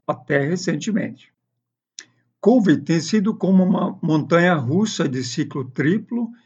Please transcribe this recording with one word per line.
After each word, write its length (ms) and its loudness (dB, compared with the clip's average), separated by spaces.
até 340 -2
recentemente. 920 -4
covid 420 4
tem 160 0
sido 360 0
como 280 2
uma 400 0
montanha-russa 1040 0
de 140 -4
ciclo 420 -6
triplo 640 -2